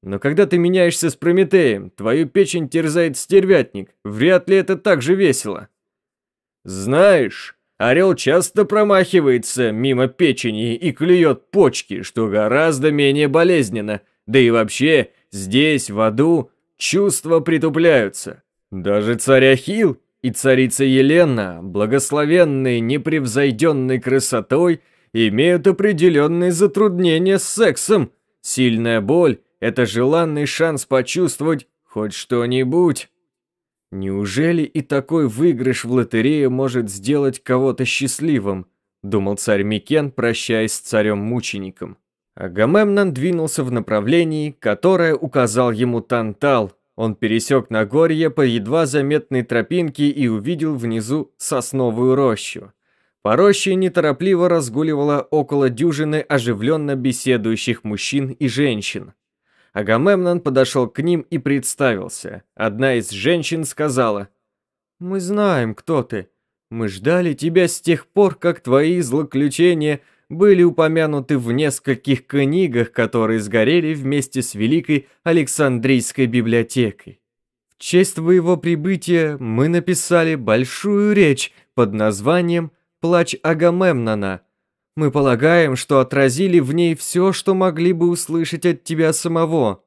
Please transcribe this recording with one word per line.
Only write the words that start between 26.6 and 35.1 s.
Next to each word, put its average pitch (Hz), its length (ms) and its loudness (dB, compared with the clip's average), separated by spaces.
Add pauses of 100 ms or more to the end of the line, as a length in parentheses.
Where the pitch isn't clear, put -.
с - 40 -6
сексом. 196 680 0 (300)
Сильная 117 600 0
боль — 143 380 2 (200)
это 117 260 0
желанный 147 600 0
шанс 156 400 -2
почувствовать 147 840 -2 (160)
хоть 107 300 -6
что-нибудь. 131 960 -2 (840)
«Неужели 101 720 -2
и 143 180 -6
такой 143 460 -2